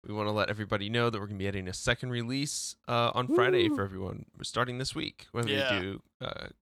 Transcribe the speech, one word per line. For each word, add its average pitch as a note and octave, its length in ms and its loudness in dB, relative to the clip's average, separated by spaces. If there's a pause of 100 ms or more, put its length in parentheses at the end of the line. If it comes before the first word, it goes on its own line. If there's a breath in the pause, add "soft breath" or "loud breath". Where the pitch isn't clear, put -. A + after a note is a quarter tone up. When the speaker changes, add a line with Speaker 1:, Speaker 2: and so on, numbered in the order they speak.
Speaker 1:
we G#2 80 -6
wanna G#2 160 0
let G#2+ 200 2
everybody G#2 380 -2
know A#2+ 220 4
that A2 80 -2
we're G2+ 80 -4
gonna G#2 120 -6
be F#2+ 100 0
adding G2 180 -4
a F2+ 80 -6
second B2+ 360 0
release, B2 680 -4 (100)
uh, A#2+ 260 2
on B2 140 2
Friday A#2+ 420 6
Speaker 2:
Woo. G2+ 60 2
Speaker 1:
for G2 80 0
everyone. F#2+ 440 -6 (120)
We're - 60 -10
starting B2 340 -2
this C3+ 160 -4
week, - 380 -8
whether A#2 160 0
Speaker 3:
Yeah. C3+ 260 2
Speaker 1:
we F#2+ 60 2
do, G2 220 -4 (180)
uh, - 260 -8 (160)